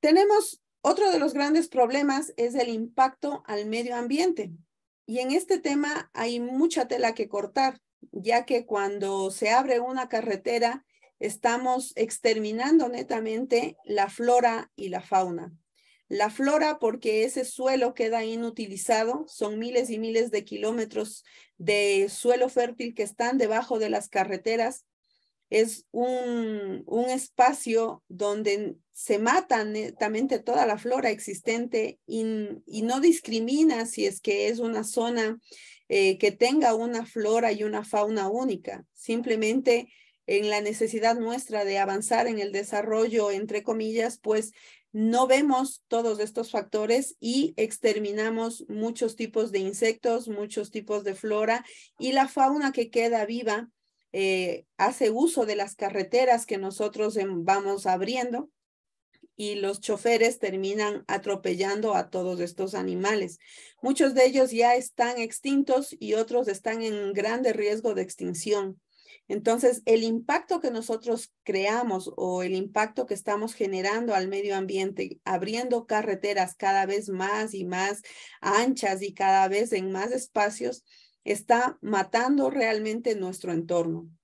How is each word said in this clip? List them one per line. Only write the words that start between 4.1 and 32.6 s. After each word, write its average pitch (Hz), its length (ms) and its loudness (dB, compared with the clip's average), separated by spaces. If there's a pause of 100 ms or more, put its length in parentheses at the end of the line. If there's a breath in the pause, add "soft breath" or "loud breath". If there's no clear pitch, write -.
Y 220 140 -6
en 254 140 -2
este 370 260 0
tema 294 560 -2
hay 240 260 -2
mucha 262 460 0
tela 240 260 0
que 220 160 -4
cortar, 262 520 -2 (320)
ya 226 340 0
que 240 180 0
cuando 196 640 -2
se 214 200 -2
abre 247 300 4
una 254 280 -4
carretera, 233 760 -2 (340 soft breath)
estamos 254 760 -2
exterminando 226 920 2
netamente 240 960 -2
la 196 240 0
flora 233 680 2
y 196 140 -8
la 180 100 -6
fauna. 175 520 -2 (560 soft breath)
La 208 220 0
flora 302 480 2
porque 220 460 0
ese 262 200 -2
suelo 254 500 0
queda 226 300 -2
inutilizado, 226 1000 -2
son 214 320 -4
miles 240 320 0
y 214 80 -4
miles 226 320 0
de 208 140 -2
kilómetros 214 800 -6 (340 soft breath)
de 202 500 2
suelo 247 400 2
fértil 240 460 -2
que 220 80 -4
están 240 360 -2
debajo 226 400 0
de 214 120 0
las 208 180 -2
carreteras. 214 760 -2 (680)
Es 220 400 2
un, 233 960 -2
un 240 240 0
espacio 240 960 0
donde 208 680 -2 (160)
se - 260 0
mata 247 460 2
netamente 214 720 -2
toda 240 280 2
la 214 120 0
flora 247 320 0
existente 226 960 -2
y, 220 180 -4 (420)